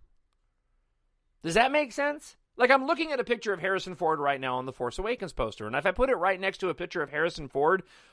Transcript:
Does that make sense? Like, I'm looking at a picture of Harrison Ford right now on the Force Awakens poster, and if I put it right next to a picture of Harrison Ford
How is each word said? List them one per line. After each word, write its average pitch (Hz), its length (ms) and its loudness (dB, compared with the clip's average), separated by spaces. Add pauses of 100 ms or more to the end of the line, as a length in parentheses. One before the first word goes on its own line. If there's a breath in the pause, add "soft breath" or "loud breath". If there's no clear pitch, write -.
(1400)
Does 165 120 -4
that 240 160 4
make 285 220 0
sense? 294 440 -4 (200)
Like, 247 140 4
I'm 269 160 6
looking 311 260 0
at 262 80 -2
a 247 40 -2
picture 233 280 -2
of 220 80 -2
Harrison 185 340 -2
Ford 160 240 2
right 139 220 0
now 127 160 -2
on 127 80 -4
the 131 80 -8
Force 120 260 -6
Awakens 196 360 -6
poster, 110 320 -4
and 113 100 -4
if 147 80 -2
I 190 60 4
put 240 180 0
it 254 80 2
right 180 240 0
next 190 180 -4
to 185 120 -2
a 151 40 -4
picture 175 280 -6
of 135 80 -6
Harrison 156 380 -2
Ford 165 340 4 (300 soft breath)